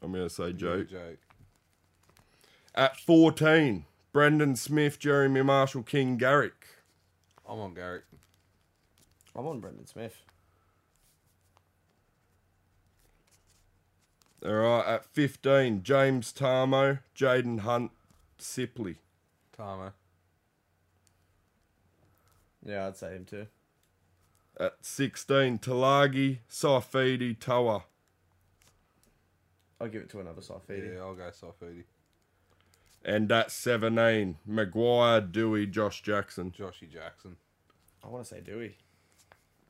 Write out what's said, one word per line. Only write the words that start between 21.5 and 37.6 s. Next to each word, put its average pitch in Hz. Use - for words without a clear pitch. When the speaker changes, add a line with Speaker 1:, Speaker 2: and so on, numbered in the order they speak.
Speaker 3:
Yeah, 98
I'd 95
say 90
him 92
too. 104
Speaker 1:
At -
sixteen, 135
Talagi, 135
Saifidi, 127
Toa. 120
Speaker 3:
I'll 117
give 107
it -
to 104
another 85
Saifidi. 95
Speaker 2:
Yeah, 90
I'll 95
go 90
Saifidi. 85
Speaker 1:
And 107
at 113
seventeen, 113
Maguire, 113
Dewey, 104
Josh 101
Jackson. 95
Speaker 2:
Joshy 90
Jackson. 85